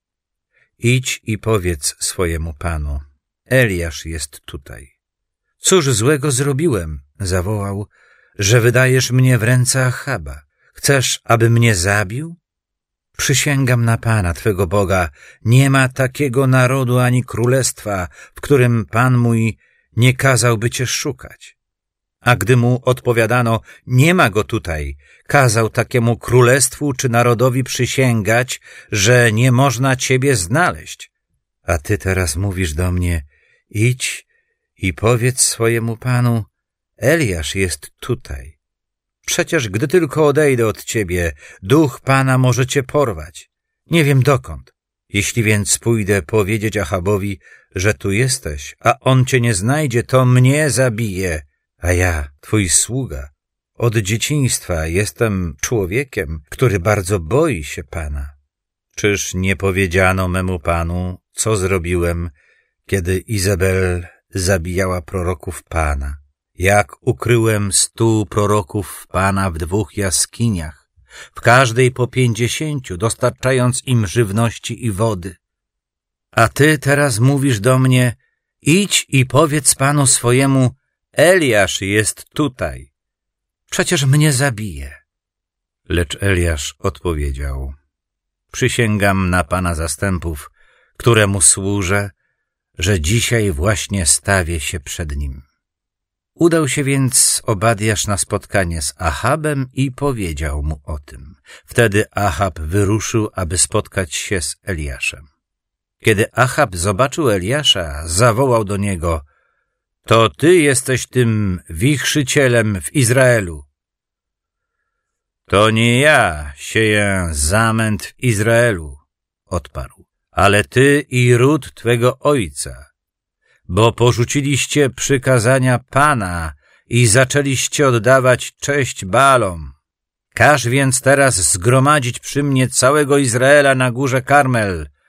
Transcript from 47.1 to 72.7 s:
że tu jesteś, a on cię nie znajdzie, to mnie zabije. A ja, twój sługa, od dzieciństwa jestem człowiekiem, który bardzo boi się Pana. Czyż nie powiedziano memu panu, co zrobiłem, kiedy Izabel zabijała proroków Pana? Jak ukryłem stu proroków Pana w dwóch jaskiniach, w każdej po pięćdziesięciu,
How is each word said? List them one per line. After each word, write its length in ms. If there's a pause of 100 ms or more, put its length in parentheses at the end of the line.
że 200
tu 180
jesteś, 680
a 200
on 240
cię 160
nie 140
znajdzie, 480
to 240
mnie 440
zabije. 720 (360)
A 140
ja, 360 (120)
twój 280
sługa, 600 (460)
od 220
dzieciństwa 880
jestem 760
człowiekiem, 800 (100)
który 300
bardzo 400
boi 440
się 200
Pana. 440 (680)
Czyż 380
nie 220
powiedziano 720
memu 300
panu, 600 (140)
co 240
zrobiłem, 760 (560)
kiedy 320
Izabel 880 (240)
zabijała 720
proroków 600
Pana? 540 (380)
Jak 480
ukryłem 720
stu 580
proroków 800
Pana 420
w 80
dwóch 380
jaskiniach, 920 (440)
w 60
każdej 500
po 160
pięćdziesięciu, 920